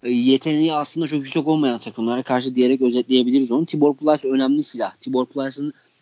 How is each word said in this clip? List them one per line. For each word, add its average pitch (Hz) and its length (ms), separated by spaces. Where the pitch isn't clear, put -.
e, 123 80
yeteneği 143 600
aslında 151 340
çok 147 120
yüksek 139 280
olmayan 143 320
takımlara 117 440
karşı 127 320
diyerek 127 260
özetleyebiliriz 123 720
onu. 151 140
Tibor 147 300
Plyce 151 320
önemli 135 360
silah. 107 320
Tibor 127 300
Plyce'ın 139 480